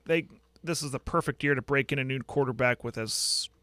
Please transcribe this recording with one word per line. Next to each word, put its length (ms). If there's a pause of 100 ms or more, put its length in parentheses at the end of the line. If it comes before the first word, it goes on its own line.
they, 200 (380)
this 180
is 100
the 80
perfect 440
year 100
to 80
break 300
in 60
a 60
new 160
quarterback 640
with 140
as 540 (120)